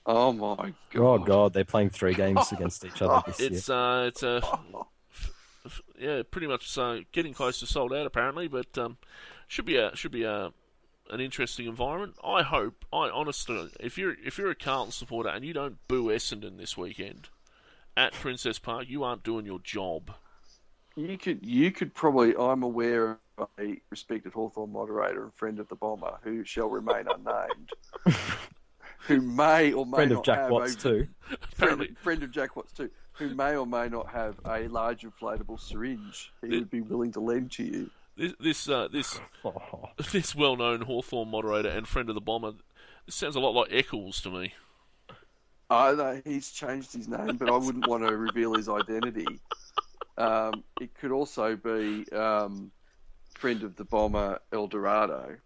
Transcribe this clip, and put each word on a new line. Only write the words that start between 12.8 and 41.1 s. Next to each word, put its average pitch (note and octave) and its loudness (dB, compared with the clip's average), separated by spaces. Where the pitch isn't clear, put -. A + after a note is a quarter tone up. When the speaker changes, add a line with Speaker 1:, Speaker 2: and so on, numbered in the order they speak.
Speaker 3:
I D3 0
honestly, B2+ -4
if A#2+ -8
you're, F3+ -2
if C3 -8
you're G3 -2
a D#3 -4
Carlton B2+ -4
supporter A#2 -4
and G2 -4
you D#3+ -8
don't C#3+ -4
boo B2+ 2
Essendon G#2 -2
this F#2 -8
weekend F#2+ -10
at B2+ 4
Princess B2 -4
Park, A#2+ -6
you C#3 -4
aren't A#2+ -4
doing A2+ -2
your F#2+ -6
job. F2+ -6
Speaker 1:
You F3 -6
could, D3 -4
you B2 6
could E3+ -4
probably. C3 6
I'm B2+ 2
aware A#2 2
of G#2+ -6
a G#2 -6
respected G#2 -8
Hawthorn A2 -6
moderator G#2+ -2
and A2 -14
friend G#2+ -4
of G#2+ -8
the G2+ -12
Bomber G#2+ -6
who A2+ -6
shall A2+ -2
remain A2 0
unnamed, - -4
Speaker 2:
<laughs> D#3 8
Speaker 1:
who C#3+ 6
may D3 6
or C3+ 2
may B2+ -2
Speaker 2:
Friend C#3+ 8
of A#2 4
Speaker 1:
not - -4
Speaker 2:
Jack A2+ 6
Speaker 1:
have C3 2
Speaker 2:
Watts B2 4
Speaker 1:
a - -10
Speaker 2:
too. B2 4
Speaker 1:
friend, - -6
Speaker 3:
Apparently. - 2
Speaker 1:
friend D#3+ -2
of C3+ -8
Jack C3+ -4
Watts - -12
too, C3+ -8
who C#3 -6
may C#3+ 0
or C3+ -2
may A#2+ -2
not A#2 -6
have A2+ -4
a A2+ -4
large A2+ -2
inflatable A2 -8
syringe A#2+ -8
he A#2 -6
Speaker 3:
Thi- A#2+ 2
Speaker 1:
would A2 -6
be A#2+ -4
willing A#2 -2
to G#2 -8
lend A#2+ -2
to - -6
you. - -4
Speaker 3:
This, - -6
this, D3+ -2
uh, B2 0
this, - -4
Speaker 2:
<laughs> - -10
Speaker 3:
this F#3 0
well-known B2 2
Hawthorn A#2+ -4